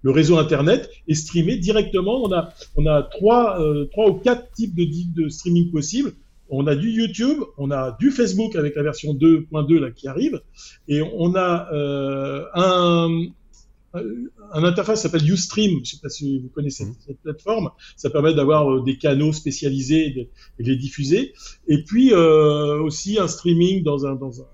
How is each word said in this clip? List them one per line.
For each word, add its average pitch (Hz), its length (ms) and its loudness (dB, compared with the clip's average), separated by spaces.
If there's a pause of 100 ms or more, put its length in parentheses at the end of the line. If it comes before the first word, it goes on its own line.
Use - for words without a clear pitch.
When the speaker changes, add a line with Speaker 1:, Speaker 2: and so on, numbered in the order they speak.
Speaker 1:
le 135 100 2
réseau 160 260 6
Internet 151 520 2 (180)
et 156 60 2
streamer 170 420 -2
directement. 208 640 0
On 196 100 -2
a, 170 180 -2 (260)
on 147 100 2
a 151 160 4
trois, 208 580 2
euh, 147 300 0
trois 214 180 2
ou 185 60 4
quatre - 380 -2
types 202 240 -6
de, 170 80 2 (380)
de 151 60 -2
streaming 170 440 0
possibles. 202 400 -4 (380)
On 139 160 -2
a 147 100 2
du 190 120 -4
YouTube, 226 500 -2 (200)
on 139 120 -6
a 131 300 -6
du 269 100 4
Facebook 220 460 0
avec 147 180 -2
la 147 80 -2
version 151 300 -4
deux 156 380 4
point 151 140 -2
deux 160 140 4
là 131 120 0
qui 135 180 -14
arrive, 196 320 -4 (460)
et 147 160 0
on 180 320 -2
a, 175 400 0
euh, 139 680 -4 (100)
un, 175 720 2 (680)
un 208 720 -6
interface 208 360 0
qui 180 80 -4
s'appelle 156 220 2
Ustream. 190 540 0
Je - 60 -12
sais - 120 -18
pas 147 60 -12
si 139 300 -6
vous 127 100 -10
connaissez 131 380 -8
Speaker 2:
Mhm. 117 80 -12 (120)
Speaker 1:
cette 139 140 -16
plateforme. 175 500 -6 (260)
Ça 139 120 -6
permet 151 240 2
d'avoir, 147 400 2
euh, 131 100 0
des 131 140 -2
canaux 151 380 0
spécialisés 143 720 -2
et 139 40 -4
de, 127 180 -10 (300)
et 120 40 -8
de 117 60 -2
les 135 80 2
diffuser. 143 580 -2 (320)
Et 147 160 2
puis, 240 320 4
euh, 151 680 4
aussi 160 380 -4
un 180 100 0
streaming 175 540 2
dans 143 240 -2
un, 139 80 -4
dans 127 260 -12
un 131 140 -20